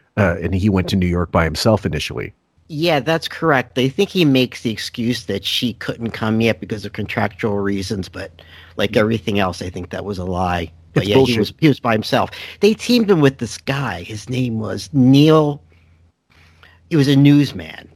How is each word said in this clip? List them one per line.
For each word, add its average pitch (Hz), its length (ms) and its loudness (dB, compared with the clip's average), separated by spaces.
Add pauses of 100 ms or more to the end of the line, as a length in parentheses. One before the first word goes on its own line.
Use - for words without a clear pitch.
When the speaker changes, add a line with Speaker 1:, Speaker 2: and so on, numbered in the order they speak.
(180)
Speaker 1:
Uh, 92 240 2
and 85 120 -4
he 98 160 0
went 92 200 0
to 107 60 -2
New 90 120 2
York 87 240 -2
by 85 140 2
himself 98 400 0
initially. 76 460 -6 (420)
Speaker 2:
Yeah, 156 280 0
that's 160 260 -2
correct. 143 500 -2
I 131 120 2
think 196 200 -2
he 185 140 0
makes 131 380 2
the 120 100 -2
excuse 117 540 -4
that 98 180 -6
she - 300 -4
couldn't - 380 -8
come 110 280 -2
yet 113 220 0
because 101 240 -10
of - 80 -12
contractual 104 680 -4
reasons, 98 480 -4
but 92 240 -14 (460)
like 101 180 -2
everything 107 440 0
else, 92 220 -2
I 95 80 -8
think 92 200 -10
that 92 160 -10
was 98 120 -8
a 90 60 -6
lie. 90 480 -4 (220)
But - 100 0
Speaker 1:
It's 95 60 -2
Speaker 2:
yeah, 104 60 2
Speaker 1:
bullshit. 131 180 4
Speaker 2:
he 113 60 0
was, 98 200 -2
he 160 80 4
was 135 140 2
by 120 100 0
himself. 110 380 0 (320)
They 214 120 4
teamed 226 380 0
him 170 80 4
with 135 200 4
this 113 180 -8
guy. 123 460 -6
His 107 260 -14
name 123 300 -4
was 104 340 -8
Neil. 147 680 4 (1300)
He 170 60 -2
was 143 140 4
a 143 60 4
newsman, 139 800 2